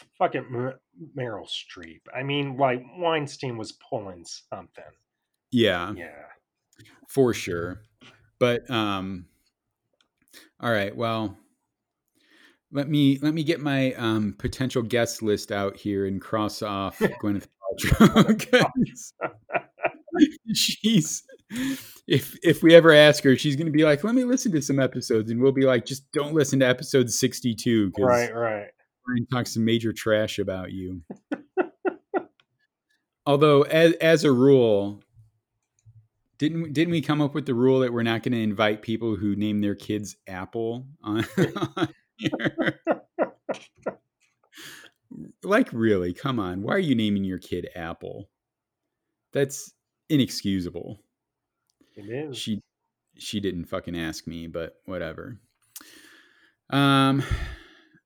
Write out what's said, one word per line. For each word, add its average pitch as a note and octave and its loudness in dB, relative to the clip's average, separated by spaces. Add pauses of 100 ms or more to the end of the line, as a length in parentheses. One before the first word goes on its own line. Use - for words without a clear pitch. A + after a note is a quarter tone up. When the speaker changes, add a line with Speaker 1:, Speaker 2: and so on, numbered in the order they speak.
(180)
Speaker 1:
fucking C#3+ -2
Mer-, B2+ -8 (360)
Meryl A2 -10
Streep. E2 -16 (140)
I B2+ -8
mean, C#3 -4
like, B2+ 0 (140)
Weinstein D3+ -4
was G#2+ -10
pulling F#2+ -12
something. - -18 (680)
Speaker 2:
Yeah. G2 0
Speaker 1:
Yeah. D#2+ -18 (840)
Speaker 2:
For B2+ 2
sure. F2 -6 (600)
But, A#2+ 0
um, G2 -4 (1300)
all A#2+ -2
right, G#2 -2
well, A2+ -4 (1300)
let C#3+ -4
me, C#3 4
let D3+ 0
me D#3+ -2
get D#3+ -2
my, C3+ 0
um, A2 -2
potential C3 -4
guest A#2 -2
list G#2 -2
out G2+ -4
here G2 -2
and F#2+ -4
cross G#2+ -4
off G2 -6
Speaker 1:
<laughs> - -
Speaker 2:
Gwyneth G#2 -2 (340)
Paltrow, - 4
<laughs> - -
'cause - 0 (1400)
she's, - 0 (840)
if, - 0
if D#3 2
we E3 10
ever E3 12
ask D3+ 8
her, C3 6
she's D3 -2
gonna D#3+ -2
be D3+ 4
like, D3 2
"Let A3 0
me B3+ 2
listen B3 -2
to E3 0
some C#3 0
episodes," A#2 0
and A#2 -2
we'll C3+ 4
be C3+ 2
like, B2+ 2
"Just - -12
don't D3+ -4
listen C#3+ 2
to C3 4
episode B2 2
sixty-two, A2+ 0
'cause G2+ 0
Speaker 1:
Right, A#2+ 2
right. A2 -4 (400)
Speaker 2:
we're B2 -4
gonna A#2 -2
talk B2 -2
some A2+ -2
major A2+ 0
trash G#2+ -2
about F#2 -6
you." F#2 -10 (280)
Speaker 1:
<laughs> - -6 (1080)
Speaker 2:
Although, C#3+ 6
as, D#3+ 6
as D#3+ 2
a D3 6
rule, A#2 4 (1400)
didn't, D#3+ -2
didn't D#3+ 0
we E3 2
come D3+ 0
up C#3+ 0
with D3 -6
the C3 0
rule C3 6
that B2+ 0
we're A#2+ -2
not A2+ 0
gonna B2 0
invite G#2+ 0
people A2+ -2
who G2+ -2
name G#2 0
their G2+ 0
kids G#2 -8 (100)
Apple A2+ -8 (180)
on, G#2+ -2 (120)
<laughs> - -2
on F#4+ -2 (280)
here? - -4 (2500)
Like, G#3 0
really, G2+ 2
come B2+ -6
on. F#2 -6
Why A2 -2
are G3+ 0
you D3+ 0
naming G#2 0
your F#2 -6
kid F2 -8
Apple? F2+ -12 (1040)
That's C#3 -4 (360)
inexcusable. F#2+ -4 (960)
Speaker 1:
It G2+ -18
is. C3+ -10
Speaker 2:
She, G#2 -6 (580)
she - -8
didn't F2+ -6
fucking F2 -8
ask E2 -8
me, E2 -12
but E2 -10
whatever. E2+ -12 (1300)
Um, C#3 2 (840)